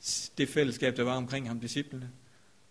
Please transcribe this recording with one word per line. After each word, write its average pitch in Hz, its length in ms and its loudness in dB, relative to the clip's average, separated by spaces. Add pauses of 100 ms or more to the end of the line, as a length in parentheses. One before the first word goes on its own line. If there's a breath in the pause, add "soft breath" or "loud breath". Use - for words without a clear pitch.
s-, - 380 -4
det 135 100 4
fællesskab, 131 480 2
der 123 60 4
var 123 140 2
omkring 127 320 -2
ham, 117 120 -4
disciplene. 127 500 -4 (600 soft breath)